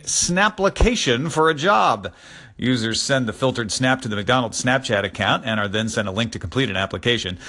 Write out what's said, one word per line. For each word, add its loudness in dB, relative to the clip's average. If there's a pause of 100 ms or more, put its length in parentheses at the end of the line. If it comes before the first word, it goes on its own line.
Snapplication 2
for 4
a 2
job. 2 (440)
Users 0
send 0
the -4
filtered -2
snap 0
to -8
the -2
McDonald's 0
Snapchat 2
account 0
and 0
are 0
then -2
sent -2
a -4
link -2
to -10
complete -2
an -4
application. -2 (120)